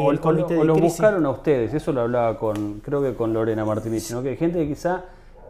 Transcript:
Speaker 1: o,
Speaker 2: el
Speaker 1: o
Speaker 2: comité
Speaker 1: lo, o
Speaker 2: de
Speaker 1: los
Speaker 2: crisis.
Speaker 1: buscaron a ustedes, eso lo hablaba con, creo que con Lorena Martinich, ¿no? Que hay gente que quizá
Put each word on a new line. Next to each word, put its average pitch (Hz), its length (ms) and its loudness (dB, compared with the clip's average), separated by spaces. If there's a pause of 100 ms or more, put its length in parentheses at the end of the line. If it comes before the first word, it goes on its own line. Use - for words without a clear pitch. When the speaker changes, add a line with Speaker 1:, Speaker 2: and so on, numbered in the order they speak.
Speaker 1:
o, 143 40 4
Speaker 2:
el 143 80 0
Speaker 1:
o - 20 -6
Speaker 2:
comité 170 340 0
Speaker 1:
lo, 160 60 4
o - 20 4
Speaker 2:
de 156 40 4
Speaker 1:
los 160 120 4
Speaker 2:
crisis. 165 200 2
Speaker 1:
buscaron 202 280 4
a 135 40 0
ustedes, 120 440 0
eso 151 180 -2
lo 123 100 0
hablaba 117 360 0
con, 104 420 -4
creo 143 220 -2
que 127 120 0
con 113 180 -2
Lorena 110 320 0
Martinich, 107 480 -2
¿no? 123 100 -6
Que 135 80 -4
hay 120 60 -6
gente 170 220 0
que 151 100 0
quizá 175 360 -4 (460)